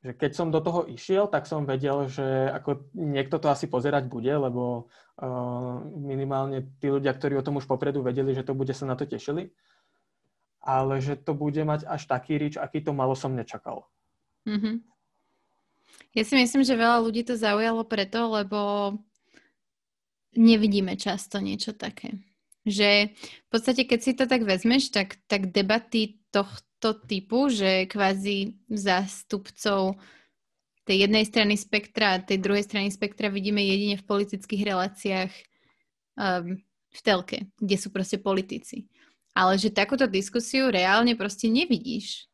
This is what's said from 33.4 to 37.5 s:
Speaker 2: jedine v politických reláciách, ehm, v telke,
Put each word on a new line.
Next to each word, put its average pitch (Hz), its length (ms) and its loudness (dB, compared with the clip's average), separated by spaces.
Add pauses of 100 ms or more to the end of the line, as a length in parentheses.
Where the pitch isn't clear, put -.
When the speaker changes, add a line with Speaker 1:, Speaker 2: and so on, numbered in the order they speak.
Speaker 2:
jedine 202 380 2
v - 80 -16
politických 202 580 -2
reláciách, 190 680 -2 (840)
ehm, 180 460 -4 (300)
v - 100 -20
telke, 190 560 0